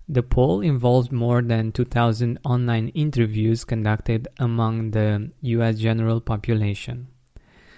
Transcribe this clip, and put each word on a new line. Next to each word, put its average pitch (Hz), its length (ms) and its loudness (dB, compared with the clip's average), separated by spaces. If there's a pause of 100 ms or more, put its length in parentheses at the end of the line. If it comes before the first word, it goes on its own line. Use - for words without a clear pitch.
The 127 140 2
poll 156 400 2
involved 127 500 2
more 120 300 2
than 113 280 0
two 123 140 -2
thousand 120 600 0
online 120 480 0
interviews 113 680 0
conducted 110 640 -2 (120)
among 113 540 -2
the 107 380 0 (120)
U 117 200 0
S 113 140 2
general 113 460 0
population. 110 840 -4 (680)